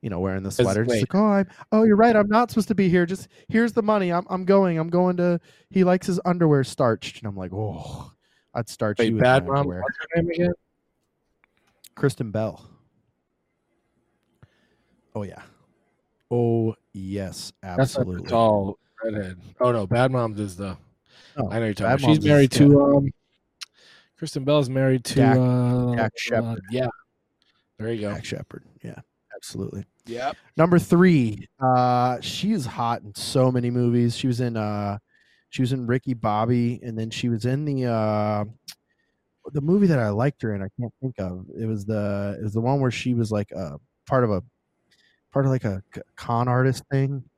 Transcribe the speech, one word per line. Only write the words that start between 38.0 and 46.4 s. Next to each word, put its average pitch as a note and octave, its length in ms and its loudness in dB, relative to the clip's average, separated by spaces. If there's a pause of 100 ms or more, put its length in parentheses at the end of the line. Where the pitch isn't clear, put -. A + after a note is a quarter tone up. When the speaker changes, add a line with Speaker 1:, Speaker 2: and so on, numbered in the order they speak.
Speaker 1:
the D3 80 -2
movie F#3+ 280 2
that D3+ 100 4
I A2 120 0
liked A#2+ 320 -2
her A2 120 -4
in. G2 80 -6
I F#2+ 60 -8 (120)
can't A#2 200 -6
think C3 180 -8
of. F#2 280 -8 (120)
It A2+ 80 -6
was G#2+ 180 -4
the, G2+ 540 -4
it - 60 -10
was G#2 100 -6
the A2+ 60 0
one C3 200 0
where C3 100 0
she B2 240 -4
was, A2+ 180 -2
like, G#2 200 -4
a D2 260 -10 (280)
part C3 180 2
of A2 60 0
a, F#2+ 120 -2 (880)
part C3+ 140 0
of, C3+ 40 2
like, C3 140 -2
a G2 180 -4 (120)
c-, - 60 -14 (160)
con A#2+ 320 -2